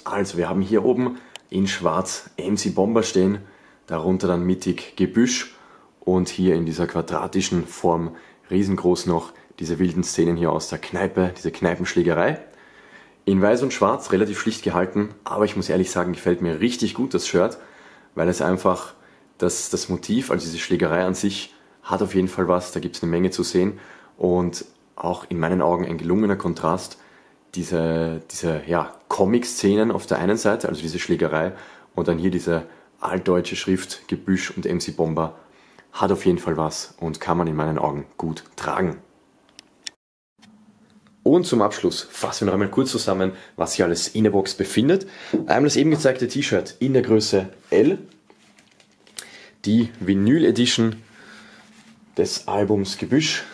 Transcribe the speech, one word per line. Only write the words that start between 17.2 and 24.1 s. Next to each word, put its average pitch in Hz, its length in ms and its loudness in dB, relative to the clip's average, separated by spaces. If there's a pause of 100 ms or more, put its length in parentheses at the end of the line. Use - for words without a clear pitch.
Shirt, 95 300 2 (580)
weil 82 140 0
es 90 120 -2
einfach, 90 520 0 (440)
das, - 320 -2
das - 200 -4
Motiv, 110 420 -2
also 85 140 -2
diese 82 140 -8
Schlägerei 87 440 0
an 92 120 0
sich, - 380 -4 (300)
hat 92 180 -2
auf 95 140 -2
jeden 92 140 4
Fall 92 180 -2
was, 90 240 2
da - 80 -6
gibt's - 240 -8
eine 85 80 -2
Menge 90 200 2
zu 87 120 -2
sehen 95 360 0 (380)